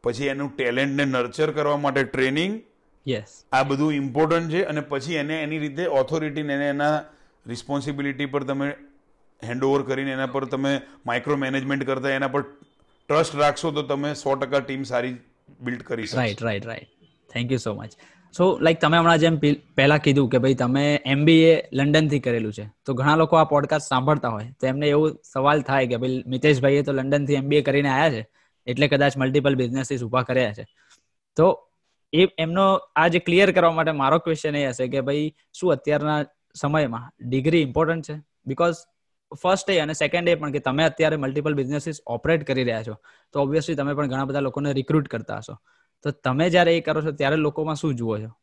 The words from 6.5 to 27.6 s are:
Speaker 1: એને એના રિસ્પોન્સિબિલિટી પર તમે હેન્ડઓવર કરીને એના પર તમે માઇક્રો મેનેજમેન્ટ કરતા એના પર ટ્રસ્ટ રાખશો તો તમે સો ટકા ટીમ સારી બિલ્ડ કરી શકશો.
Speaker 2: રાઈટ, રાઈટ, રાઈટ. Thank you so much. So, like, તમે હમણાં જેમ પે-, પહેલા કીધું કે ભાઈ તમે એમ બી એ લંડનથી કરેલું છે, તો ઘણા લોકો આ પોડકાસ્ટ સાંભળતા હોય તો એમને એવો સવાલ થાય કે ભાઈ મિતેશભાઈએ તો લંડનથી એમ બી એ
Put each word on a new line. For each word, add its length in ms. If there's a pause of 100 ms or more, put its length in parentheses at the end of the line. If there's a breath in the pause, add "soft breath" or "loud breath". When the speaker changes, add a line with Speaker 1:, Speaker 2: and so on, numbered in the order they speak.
Speaker 1:
એને 140
એના 340 (440 soft breath)
રિસ્પોન્સિબિલિટી 800
પર 180
તમે 300 (720)
હેન્ડઓવર 380
કરીને 300
એના 140
પર 180
તમે 360 (260 loud breath)
માઇક્રો 300
મેનેજમેન્ટ 480
કરતા 260
એના 180
પર 140 (680)
ટ્રસ્ટ 280
રાખશો 340
તો 120
તમે 320
સો 200
ટકા 260
ટીમ 220
સારી 340 (440)
બિલ્ડ 220
કરી 240
શકશો. 100
Speaker 2:
રાઈટ, 260
રાઈટ, 240
રાઈટ. 220 (480)
Thank 160
you 180
so 100
much. 120 (480 soft breath)
So, 200
like, 140
તમે 240
હમણાં 200
જેમ 180
પે-, 240 (160)
પહેલા 220
કીધું 300
કે 100
ભાઈ 160
તમે 500
એમ 200
બી 180
એ 300
લંડનથી 480
કરેલું 320
છે, 200 (120)
તો 100
ઘણા 220
લોકો 200
આ 80
પોડકાસ્ટ 440
સાંભળતા 400
હોય 320
તો 60
એમને 220
એવો 220 (220)
સવાલ 300
થાય 240
કે 100
ભાઈ 300
મિતેશભાઈએ 560
તો 100
લંડનથી 420
એમ 140
બી 80
એ 60